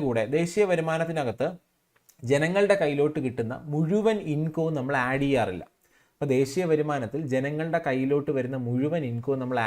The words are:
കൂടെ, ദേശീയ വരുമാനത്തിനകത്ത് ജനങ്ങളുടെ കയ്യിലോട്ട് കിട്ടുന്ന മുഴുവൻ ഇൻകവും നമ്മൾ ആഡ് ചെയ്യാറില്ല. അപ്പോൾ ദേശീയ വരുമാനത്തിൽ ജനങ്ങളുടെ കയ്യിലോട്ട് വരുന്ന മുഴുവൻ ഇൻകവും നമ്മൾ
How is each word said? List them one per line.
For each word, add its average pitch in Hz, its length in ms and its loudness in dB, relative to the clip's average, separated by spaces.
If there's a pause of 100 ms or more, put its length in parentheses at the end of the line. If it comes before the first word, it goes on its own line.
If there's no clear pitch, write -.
കൂടെ, 117 180 2 (160)
ദേശീയ 202 340 2
വരുമാനത്തിനകത്ത് 160 760 0 (840)
ജനങ്ങളുടെ 185 500 4
കയ്യിലോട്ട് 147 440 2
കിട്ടുന്ന 120 300 -4 (180)
മുഴുവൻ 202 460 2 (160)
ഇൻകവും 160 440 -2
നമ്മൾ 131 160 -2 (140)
ആഡ് 139 180 0
ചെയ്യാറില്ല. 104 380 0 (480)
അപ്പോൾ 147 220 -4
ദേശീയ 135 380 2
വരുമാനത്തിൽ 147 480 0 (120)
ജനങ്ങളുടെ 151 540 -2
കയ്യിലോട്ട് 139 500 0
വരുന്ന 131 300 -2
മുഴുവൻ 143 420 0
ഇൻകവും 120 340 -2
നമ്മൾ 127 240 -2